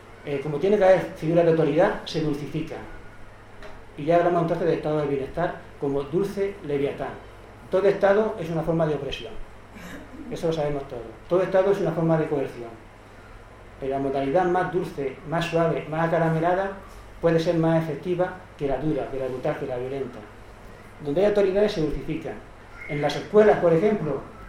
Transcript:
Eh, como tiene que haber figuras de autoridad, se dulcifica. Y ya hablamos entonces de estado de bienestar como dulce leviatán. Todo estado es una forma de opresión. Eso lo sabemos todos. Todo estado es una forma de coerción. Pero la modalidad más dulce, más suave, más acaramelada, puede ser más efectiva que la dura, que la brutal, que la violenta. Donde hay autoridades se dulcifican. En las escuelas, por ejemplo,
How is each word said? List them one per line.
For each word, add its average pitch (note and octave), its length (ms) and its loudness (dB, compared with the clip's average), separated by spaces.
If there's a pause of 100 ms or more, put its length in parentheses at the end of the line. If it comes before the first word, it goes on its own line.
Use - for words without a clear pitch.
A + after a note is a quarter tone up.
(260)
Eh, C#3+ 160 -4
como D3 160 -4
tiene G3+ 200 4
que F#3+ 60 4
haber F#3 160 8 (160)
figuras E3 300 2
de E3 60 6
autoridad, D#3+ 540 2
se D#3+ 160 -4
dulcifica. D3 540 -4 (1200)
Y C3+ 80 -6
ya E3+ 120 4
hablamos F3 260 4
entonces E3+ 240 0
de D#3 80 4
estado D3+ 240 -2
de C#3+ 80 -2
bienestar C#3 480 -2 (240)
como C#3 240 -2
dulce G3 520 -2 (100)
leviatán. C#3 480 -2 (560)
Todo F#3+ 180 2
estado G3+ 520 4
es E3 100 -6
una D#3+ 140 -2
forma E3 220 2
de D3+ 100 0
opresión. C3 360 -8 (1000)
Eso D#3+ 180 -4
lo D#3+ 60 0
sabemos D3 340 -2
todos. A#2+ 160 -12 (260)
Todo F3+ 140 4
estado F#3+ 280 4
es G3 80 2
una E3 120 0
forma D#3+ 260 2
de D#3 100 0
coerción. B2+ 420 -4 (1080)
Pero C3+ 140 -4
la C#3 60 -2
modalidad C#3 460 2
más F3 280 0
dulce, D#3+ 420 -4 (140)
más E3 160 0
suave, E3 440 0
más D#3+ 180 0
acaramelada, E3+ 640 2 (500)
puede E3 180 4
ser E3+ 160 2
más D#3+ 280 4
efectiva F3 500 -2 (240)
que D3 100 -4
la C3 100 0
dura, C#3 320 -2
que C3 100 -6
la C3 80 -2
brutal, C3 300 -4
que C#3+ 100 -6
la B2+ 100 -4
violenta. B2+ 420 -6 (840)
Donde D3 180 0
hay G#3 60 6
autoridades G3+ 440 4
se D#3+ 100 -2
dulcifican. D3+ 520 -4 (560)
En D3 120 -4
las - 140 0
escuelas, G3+ 440 6
por E3+ 120 6
ejemplo, E3 500 2 (280)